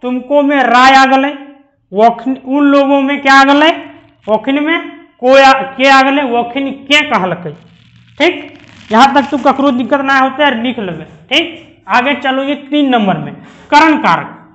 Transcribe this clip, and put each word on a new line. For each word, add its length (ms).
तुमको 420
में 140
रा 220
आ 120
गलै, 280
वखिन, 460
उन 280
लोगों 360
में 200
क्या 120
आ 100
गलै, 260
वखिन 360
में 160
को 200
आ, 160
के 380
आ 120
गलै, 300
वखिन 400
क्या 220
कहलकै। 420
ठीक, 220
यहाँ 220
तक 180
तो 100
ककरो 320
दिक्कत 280
ना 180
होते 240
है, 200
लिख 160
लेबे। 260
ठीक, 600
आगे 260
चलो, 280
ये 120
तीन 240
नंबर 280
में 160
करण 280
कारक। 360